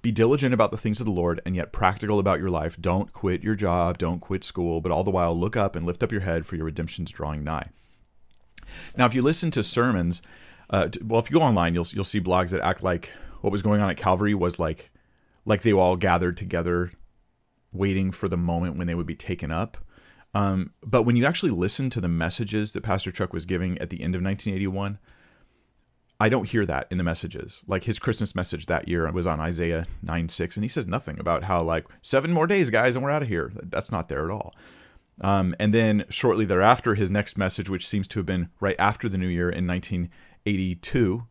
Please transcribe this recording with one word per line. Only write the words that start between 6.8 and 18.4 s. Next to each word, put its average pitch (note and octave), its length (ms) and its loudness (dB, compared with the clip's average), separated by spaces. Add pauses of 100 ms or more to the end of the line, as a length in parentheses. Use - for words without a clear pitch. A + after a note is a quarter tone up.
drawing D2+ 320 -6
nigh." D#2 240 -4 (1300)
Now, B2 80 4
if A2+ 80 2
you B2+ 80 2
listen D#3 300 2
to G#2+ 120 0
sermons, G2 580 2 (480)
uh, F#2 180 2
t-, - 160 -8
well, A2+ 160 2
if A#2+ 100 -2
you D3 80 4
go D#3+ 60 6
online, F2 320 4
you'll, E2+ 160 0
you'll G2 120 -4
see G2+ 180 0
blogs F2+ 280 2
that F#2 120 -2
act - 200 0
like F2 300 -2 (300)
what G2+ 100 0
was G2+ 100 -2
going G#2 200 4
on G2 80 2
at E2+ 80 -2
Calvary F#2+ 360 2
was, F2+ 240 0
like, E2 320 -4 (560)
like G#2+ 160 2
they A2 120 6
all F#2 220 6
gathered F2+ 420 2
together F2 540 -2 (800)
waiting F#2+ 380 0
for F#2+ 180 -4
the F2 100 0
moment E2+ 400 0